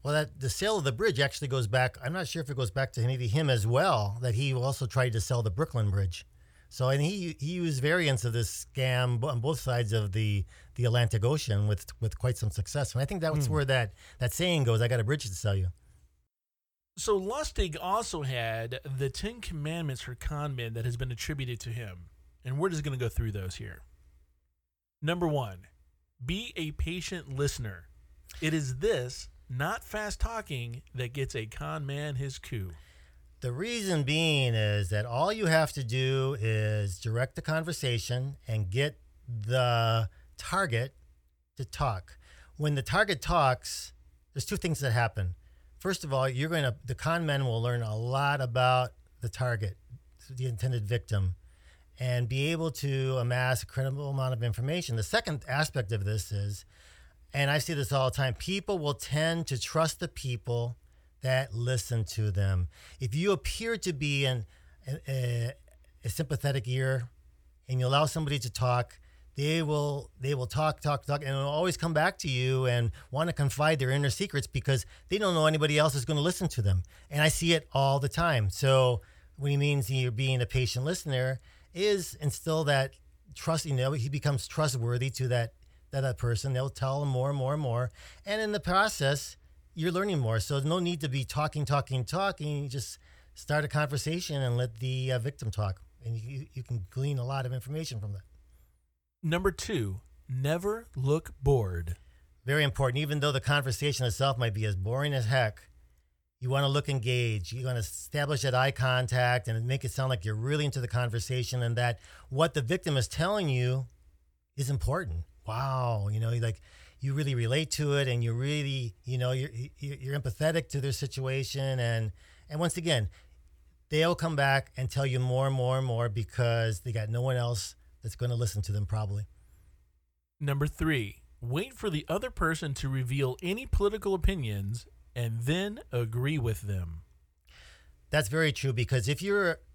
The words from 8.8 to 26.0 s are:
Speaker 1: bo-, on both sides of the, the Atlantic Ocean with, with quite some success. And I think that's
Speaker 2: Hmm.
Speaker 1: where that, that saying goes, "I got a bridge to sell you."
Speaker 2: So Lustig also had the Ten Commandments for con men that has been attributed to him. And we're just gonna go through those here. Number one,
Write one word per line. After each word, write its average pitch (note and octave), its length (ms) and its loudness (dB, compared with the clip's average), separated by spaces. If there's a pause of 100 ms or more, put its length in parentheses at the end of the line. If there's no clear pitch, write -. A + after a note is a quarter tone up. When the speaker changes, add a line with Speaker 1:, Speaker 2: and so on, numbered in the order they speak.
Speaker 1:
bo-, C#3 100 0
on B2 100 0
both C#3+ 200 0
sides A#2+ 340 0
of G#2 180 2
the, G#2 320 0 (320)
the A#2+ 100 2
Atlantic A#2 380 4
Ocean A2 440 2
with, G#2 180 0 (160)
with A2 160 -2
quite B2+ 200 0
some G#2 120 0
success. - 440 -2
And B2 80 0
I C#3 40 2
think - 160 -2
that's D3+ 240 2
Speaker 2:
Hmm. C#3 80 2
Speaker 1:
where C#3+ 120 4
that, B2+ 280 2 (240)
that A#2+ 160 -2
saying E3+ 300 2
goes, A#2 180 4
"I A#2+ 60 4
got B2 120 2
a A2 40 2
bridge C#3+ 200 0
to F#2+ 120 -6
sell G2+ 200 0
you." F#2 120 2 (1300)
Speaker 2:
So G#3 240 2
Lustig G3 640 -2
also F#3 400 -2
had A#2 640 -4
the C3+ 260 -4
Ten A3 320 -6
Commandments D#3 600 -4
for B2 100 -10
con D3 420 -4
men A#2 180 -6
that A2+ 120 -4
has A#2+ 100 -2
been B2+ 160 -4
attributed B2 500 -6
to A#2+ 80 -8
him. G2 360 -10 (400)
And C3 140 -2
we're F#3+ 100 2
just D#3 140 -2
gonna C#3 140 -2
go A#2+ 120 0
through A2+ 220 -2
those F#2+ 240 -6
here. G#2 260 -12 (1200)
Number E3+ 260 0
one, A#2+ 320 -2 (640)